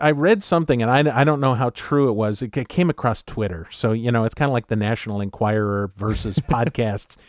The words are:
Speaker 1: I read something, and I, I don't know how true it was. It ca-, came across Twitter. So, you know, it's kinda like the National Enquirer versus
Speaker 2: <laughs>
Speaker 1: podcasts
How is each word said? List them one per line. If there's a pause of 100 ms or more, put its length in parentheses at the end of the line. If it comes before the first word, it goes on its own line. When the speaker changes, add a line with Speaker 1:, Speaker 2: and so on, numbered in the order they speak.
Speaker 1:
I
read
something,
and
I,
I
don't
know
how
true
it
was.
It
ca-,
came
across
Twitter.
So,
you
know,
it's
kinda
like
the
National
Enquirer
versus
Speaker 2:
<laughs>
Speaker 1:
podcasts (140)